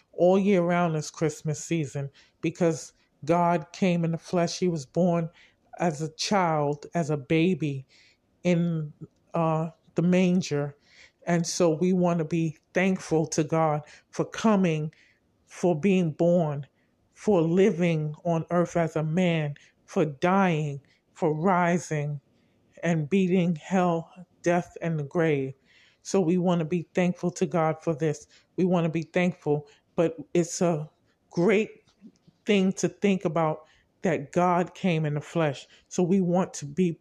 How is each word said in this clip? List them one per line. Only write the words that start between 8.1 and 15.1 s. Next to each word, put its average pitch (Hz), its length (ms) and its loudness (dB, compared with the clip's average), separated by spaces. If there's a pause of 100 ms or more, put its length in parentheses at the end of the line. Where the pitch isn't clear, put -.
in, 170 500 0 (400)
uh, 160 360 0 (260)
the 165 80 0
manger. 180 720 2 (500)
And 170 200 0
so 170 260 2
we 170 200 0
want 180 280 0
to 156 60 -2
be 165 320 -2 (160)
thankful 180 540 0
to 156 160 -2
God 156 380 0 (280)
for - 140 -4
coming, 180 680 0 (540)